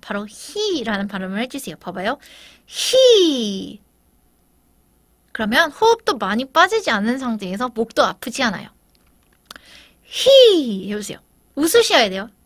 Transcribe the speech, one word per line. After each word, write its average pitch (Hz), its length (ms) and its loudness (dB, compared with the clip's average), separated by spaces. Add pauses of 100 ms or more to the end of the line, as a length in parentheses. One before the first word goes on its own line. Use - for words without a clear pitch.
바로 202 280 -8
히라는 233 800 -6
발음을 190 320 -6
해주세요. 254 360 -10
봐봐요. 185 420 -6 (480)
히! 285 1120 2 (1500)
그러면 277 380 0
호흡도 453 460 0
많이 214 280 -4
빠지지 370 460 0
않은 226 260 -2
상태에서 220 560 -6
목도 226 300 -2
아프지 226 400 -4
않아요. 180 260 -6 (1300)
히 349 880 4
해보세요. 208 280 -10 (360)
웃으셔야 320 540 2
돼요. 196 200 -8 (160)